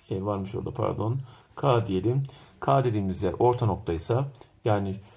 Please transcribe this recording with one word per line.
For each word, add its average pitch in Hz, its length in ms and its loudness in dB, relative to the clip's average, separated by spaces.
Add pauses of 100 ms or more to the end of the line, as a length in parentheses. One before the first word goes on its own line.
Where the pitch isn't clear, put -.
(100)
E 95 120 -2
varmış 98 320 -4
orada - 200 -6
pardon, 107 460 -2 (360)
K 120 300 2
diyelim. 107 360 0 (380)
K 139 240 4
dediğimiz 101 380 -2
yer 92 160 0
orta 120 280 4
noktaysa, 98 640 0 (360)
yani 101 320 2 (200)